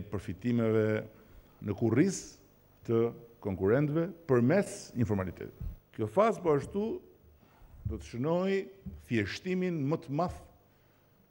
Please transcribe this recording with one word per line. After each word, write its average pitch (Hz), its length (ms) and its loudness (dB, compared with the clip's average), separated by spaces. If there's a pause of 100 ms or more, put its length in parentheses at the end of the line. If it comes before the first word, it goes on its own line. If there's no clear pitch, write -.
përfitimeve 110 920 0 (640)
në 104 120 -2
kurriz 131 440 2 (640)
të 117 220 2 (340)
konkurrentëve 135 640 2 (220)
përmes 131 680 2
informalitetit. 98 560 -2 (420)
Kjo 110 160 -2
fazë 202 320 4
po 156 120 4
ashtu 202 300 -2 (1000)
do 104 140 -6
të - 100 -16
shënoj 175 480 0 (520)
thjeshtimin 175 760 -2
më 156 200 0
të 139 120 -4
madh 175 220 -2 (920)